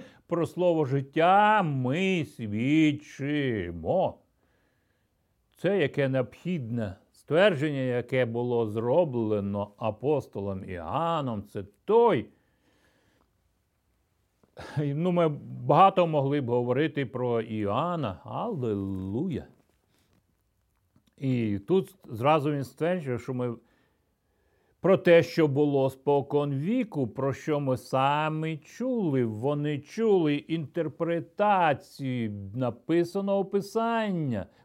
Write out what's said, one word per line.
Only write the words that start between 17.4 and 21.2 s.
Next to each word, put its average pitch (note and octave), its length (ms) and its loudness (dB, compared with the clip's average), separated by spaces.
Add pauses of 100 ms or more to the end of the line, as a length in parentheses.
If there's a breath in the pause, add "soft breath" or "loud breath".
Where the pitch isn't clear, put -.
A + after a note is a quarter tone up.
Іоанна. A2+ 840 -2
Аллилуйя! A2 1200 -6 (1700)